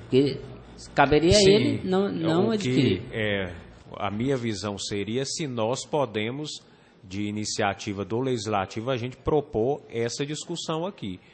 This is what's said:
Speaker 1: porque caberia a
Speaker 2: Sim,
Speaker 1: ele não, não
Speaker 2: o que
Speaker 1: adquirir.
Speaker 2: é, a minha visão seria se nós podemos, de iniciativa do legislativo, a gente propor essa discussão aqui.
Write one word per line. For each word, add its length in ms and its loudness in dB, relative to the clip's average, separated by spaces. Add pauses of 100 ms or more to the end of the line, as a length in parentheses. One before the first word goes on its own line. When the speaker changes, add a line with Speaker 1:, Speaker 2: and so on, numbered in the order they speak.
Speaker 1:
porque 360 4 (560)
caberia 360 6
a 100 8
Speaker 2:
Sim, 100 8
Speaker 1:
ele 380 4
não, 220 2
não 360 2
Speaker 2:
o 40 2
que 40 2
Speaker 1:
adquirir. 480 2 (100)
Speaker 2:
é, 400 -2 (440)
a 140 -4
minha 260 0
visão 420 -4
seria 460 -4
se 220 -6
nós 380 -2
podemos, 680 -2 (520)
de 200 -6
iniciativa 840 -2
do 160 -2
legislativo, 680 -2
a 60 0
gente 200 -8
propor 720 0
essa 380 -4
discussão 600 -6
aqui. 320 -10 (160)